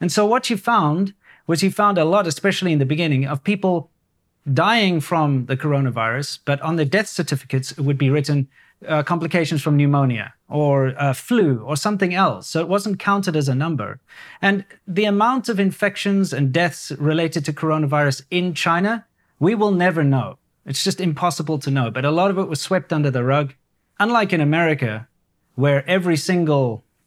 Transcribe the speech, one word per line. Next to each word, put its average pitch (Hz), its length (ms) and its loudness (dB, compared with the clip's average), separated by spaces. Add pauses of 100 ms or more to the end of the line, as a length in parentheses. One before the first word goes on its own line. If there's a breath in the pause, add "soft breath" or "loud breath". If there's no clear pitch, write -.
And 175 120 -2
so 214 120 2
what 240 240 0
you 233 80 0
found 190 580 0 (340 soft breath)
was 170 160 2
you 190 80 2
found 202 260 2
a 160 60 4
lot, 180 240 2
especially 185 440 0
in 151 60 4
the 139 80 2
beginning, 147 400 0
of 143 160 -6
people 190 480 -2 (600)
dying 185 480 2
from 143 460 0
the 131 100 -2
coronavirus, 131 880 -2
but 143 160 -2
on 160 160 -4
their 160 80 0
death 190 240 0
certificates, - 640 -4
it - 80 -12
would 139 180 0
be 139 120 2
written, 143 360 0 (400 soft breath)
uh, 151 160 0
"complications 160 600 -2
from 151 140 2
pneumonia" 139 580 0 (160)
or, 139 480 0
uh, 143 160 0
"flu" 160 460 0
or 135 160 -6
something 196 380 -2
else. 160 320 0
So - 140 -2
it 165 80 -2
wasn't 196 300 -2
counted 196 380 0
as 143 120 0
a 131 60 0
number. 139 460 -4 (420 loud breath)
And 196 240 0 (200)
the 196 200 0
amount 220 420 2
of 220 100 -2
infections 196 760 0
and 131 180 0
deaths 170 460 -2
related 156 480 0
to 156 80 -4
coronavirus 147 760 0
in 180 220 0
China, 180 540 0 (320)
we 185 160 2
will 208 180 2
never 175 320 2
know. 127 320 0 (300)
It's - 180 -4
just 190 160 -2
impossible 160 600 -2
to 139 100 -4
know. 135 200 0
But 127 140 -4
a 143 60 2
lot 175 200 2
of 190 60 -4
it 190 120 -2
was 151 120 -6
swept - 320 -4
under 147 180 0
the 123 140 -2
rug, 139 300 0 (440)
unlike 220 360 0
in 160 80 2
America, 147 640 0 (460)
where 139 340 0
every 175 300 2
single 143 680 0 (220)